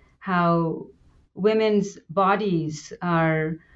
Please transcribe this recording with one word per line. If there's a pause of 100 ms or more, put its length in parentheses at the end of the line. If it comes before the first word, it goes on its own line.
(180)
how (520)
women's (120)
bodies
are (200)